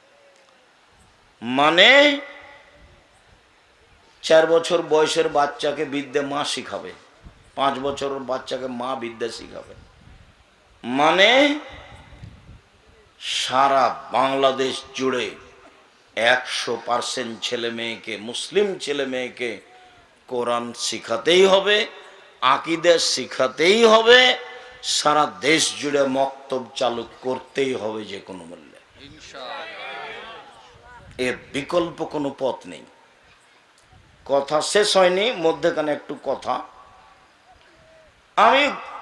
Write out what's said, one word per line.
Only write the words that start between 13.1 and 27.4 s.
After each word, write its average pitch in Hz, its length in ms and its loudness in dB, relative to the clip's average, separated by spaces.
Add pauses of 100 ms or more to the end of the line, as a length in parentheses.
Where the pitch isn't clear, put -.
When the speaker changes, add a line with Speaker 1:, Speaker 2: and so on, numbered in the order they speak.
Speaker 1:
সারা 131 920 0
বাংলাদেশ 131 680 0 (140)
জুড়ে 127 340 -2 (840)
একশো 120 680 0
পার্সেন্ট 117 560 -4
ছেলে 117 280 -4
মেয়েকে, 113 480 -8
মুসলিম 160 600 -2
ছেলে 143 280 -4
মেয়েকে 123 560 -6 (640)
কোরআন 120 460 -2
শিখাতেই 117 720 2
হবে, 196 400 4 (560)
আকীদা 156 580 2
শিখাতেই 151 840 2
হবে, 240 520 6 (460)
সারা 147 480 2 (100)
দেশ 151 380 2
জুড়ে 139 280 2
মক্তব 131 580 -2 (100)
চালু 117 320 -2 (140)
করতেই 127 520 -4